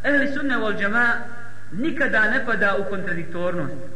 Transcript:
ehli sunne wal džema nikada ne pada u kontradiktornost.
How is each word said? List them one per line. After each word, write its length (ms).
ehli 300
sunne 240
wal 220
džema 340
nikada 500
ne 240
pada 340
u 100
kontradiktornost. 840